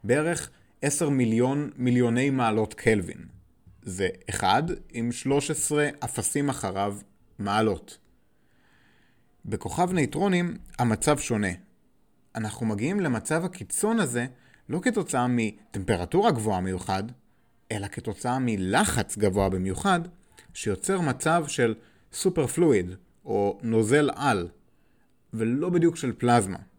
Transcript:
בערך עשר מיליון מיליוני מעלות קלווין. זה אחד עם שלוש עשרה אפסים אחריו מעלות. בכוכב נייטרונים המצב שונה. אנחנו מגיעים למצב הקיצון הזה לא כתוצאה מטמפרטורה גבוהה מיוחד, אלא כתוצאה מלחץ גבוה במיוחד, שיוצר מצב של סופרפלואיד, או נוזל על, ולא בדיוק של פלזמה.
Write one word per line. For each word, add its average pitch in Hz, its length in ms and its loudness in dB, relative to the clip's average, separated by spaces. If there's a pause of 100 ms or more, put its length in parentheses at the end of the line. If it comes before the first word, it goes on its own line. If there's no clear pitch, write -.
בערך 147 460 0 (320)
עשר 147 260 0
מיליון 131 680 2
מיליוני 123 540 4
מעלות 113 440 0
קלווין. 101 520 0 (560)
זה 95 260 -2 (220)
אחד 104 320 2 (300)
עם 120 200 -4
שלוש 139 380 -2
עשרה 147 380 0 (160)
אפסים 143 440 -2
אחריו 101 480 -2 (420)
מעלות. 104 600 0 (1500)
בכוכב 175 480 -4
נייטרונים 175 640 0 (220)
המצב 123 400 2
שונה. 104 300 -2 (880)
אנחנו 110 320 -6
מגיעים 123 340 -2
למצב 156 440 -2
הקיצון 214 560 -2
הזה 123 260 -2 (420)
לא 175 140 -2
כתוצאה 170 460 0
מטמפרטורה 110 1000 0
גבוהה 107 300 0
מיוחד, 92 420 -2 (720)
אלא 104 140 -6
כתוצאה 120 520 -6
מלחץ 117 760 0
גבוה 98 320 2
במיוחד, 95 520 0 (540)
שיוצר 180 460 -2
מצב 160 480 0
של 113 260 2 (380)
סופרפלואיד, 143 840 2 (300)
או 101 380 0
נוזל 113 520 4
על, 104 340 0 (840)
ולא 120 380 0
בדיוק 170 260 2
של 127 160 -4
פלזמה. 110 460 2 (200)